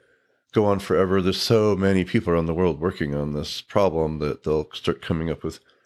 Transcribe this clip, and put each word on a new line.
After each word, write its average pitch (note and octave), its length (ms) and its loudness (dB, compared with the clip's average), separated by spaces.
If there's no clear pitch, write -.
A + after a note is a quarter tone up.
go G#2+ 120 4
on G2+ 140 2
forever. F#2 420 2
There's F#2 220 0
so G#2+ 340 4
many F#2+ 280 2
people F2+ 280 0
around E2+ 140 2
the E2 80 -2
world E2 260 0
working D#2+ 340 -2
on D2 200 -4
this D2 260 -8
problem D#2+ 600 0
that D2 240 -4
they'll D#2 280 -2
start - 300 -6
coming E2 280 -2
up D#2 140 -6
with D#2+ 160 -8